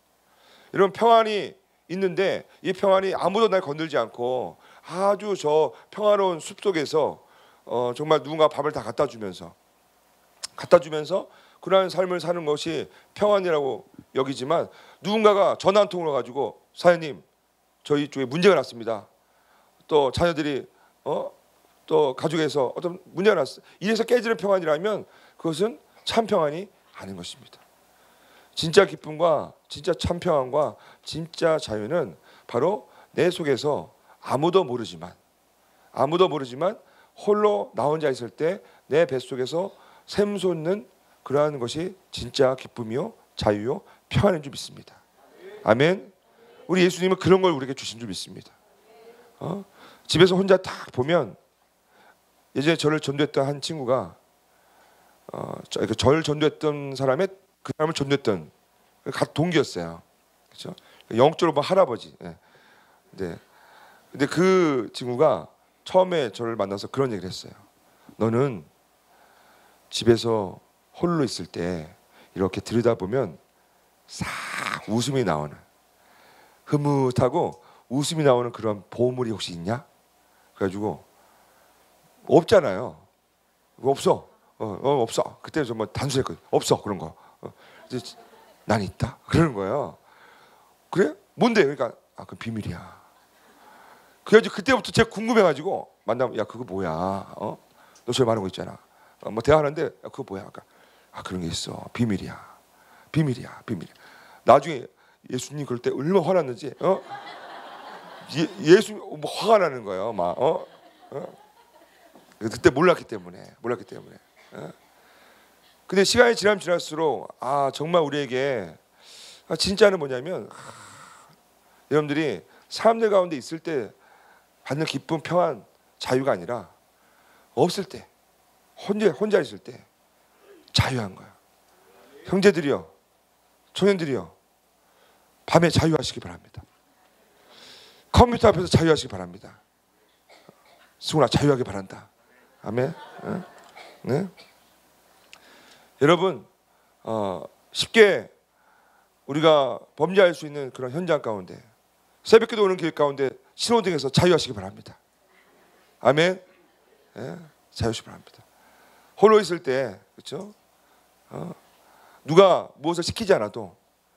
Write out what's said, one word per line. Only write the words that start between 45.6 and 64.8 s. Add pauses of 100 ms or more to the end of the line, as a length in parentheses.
아멘. (580)
우리
예수님은
그런
걸
우리에게
주신
줄
믿습니다. (880)
어? (440)
집에서
혼자
딱
보면 (1200)
예전에
저를
전도했던
한
친구가, (1200)
어, (160)
저,
그
저를
전도했던
사람의 (340)
그
사람을
전도했던 (640)
같은
동기였어요. (480)
그렇죠? (400)
영적으로
뭐
할아버지.
예. (760)
네. (760)
근데
그